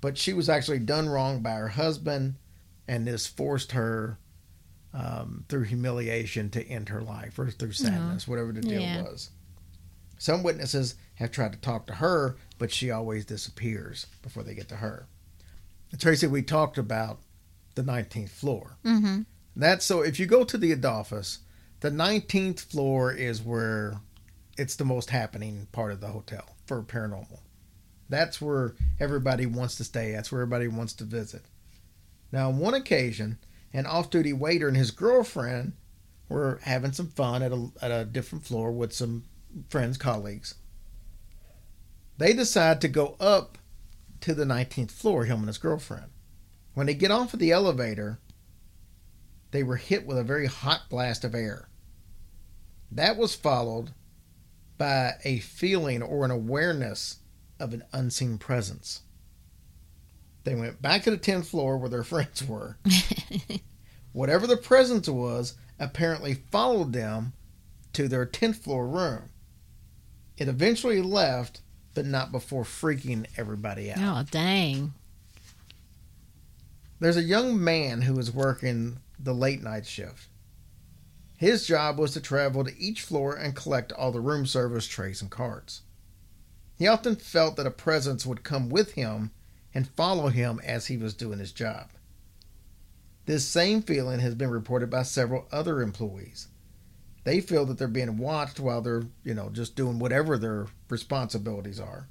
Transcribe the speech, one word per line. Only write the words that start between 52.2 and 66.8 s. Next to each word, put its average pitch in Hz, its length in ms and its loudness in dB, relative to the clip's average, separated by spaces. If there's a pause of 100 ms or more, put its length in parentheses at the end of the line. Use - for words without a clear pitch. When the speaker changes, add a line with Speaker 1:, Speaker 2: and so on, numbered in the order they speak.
Speaker 1:
That 175 260 2
was 226 180 2
followed 120 560 0 (840)
by 135 360 2 (100)
a 131 160 0
feeling 156 640 0
or 139 220 0
an 127 60 2
awareness 127 840 0 (420)
of 123 140 -6
an 117 100 -8 (100)
unseen 127 440 0
presence. 104 640 -4 (1400)
They 135 100 0
went 117 260 -6
back 170 220 2
to 226 80 6
the 208 60 2
tenth 180 300 2
floor 135 300 0
where 127 120 -2
their 120 140 -2
<laughs> - 0 -
friends 151 440 -2
were. 110 300 -8 (680)
Speaker 2:
<laughs> - 680 -12
Speaker 1:
Whatever 156 340 4
the 247 100 8
presence 247 520 6
was 120 460 -2 (240)
apparently 147 560 0 (160)
followed 208 420 2